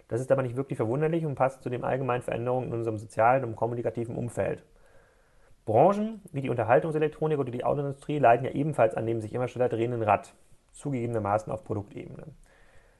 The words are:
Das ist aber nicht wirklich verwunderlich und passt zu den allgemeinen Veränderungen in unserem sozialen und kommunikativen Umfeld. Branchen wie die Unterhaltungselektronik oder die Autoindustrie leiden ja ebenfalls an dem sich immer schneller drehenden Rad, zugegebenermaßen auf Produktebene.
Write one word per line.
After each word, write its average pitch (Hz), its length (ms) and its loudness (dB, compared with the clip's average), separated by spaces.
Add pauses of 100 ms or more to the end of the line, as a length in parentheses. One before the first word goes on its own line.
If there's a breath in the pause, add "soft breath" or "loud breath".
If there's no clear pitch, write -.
Das 117 140 -2
ist 131 100 0
aber 135 120 2
nicht 120 120 -6
wirklich 135 220 -4
verwunderlich 156 480 0
und 139 100 -4
passt 131 280 -2
zu 131 60 -6
den 123 140 -6
allgemeinen 127 380 -2
Veränderungen 123 460 -2
in 117 60 -6
unserem 113 240 -2
sozialen 117 460 2
und 113 120 -6
kommunikativen 120 600 -4
Umfeld. - 480 -4 (1000 soft breath)
Branchen 202 560 4 (100)
wie 135 100 -6
die 131 100 -4
Unterhaltungselektronik 151 880 2
oder 123 120 -2
die 123 120 -6
Autoindustrie 143 560 -2
leiden 123 260 6
ja - 60 -4
ebenfalls 147 420 2
an 113 140 -4
dem 117 120 0
sich 107 140 -8
immer 123 140 -2
schneller 120 220 0
drehenden 117 340 -2
Rad, 104 320 2 (380)
zugegebenermaßen 117 800 -2
auf 117 120 -8
Produktebene. - 640 -10 (720 soft breath)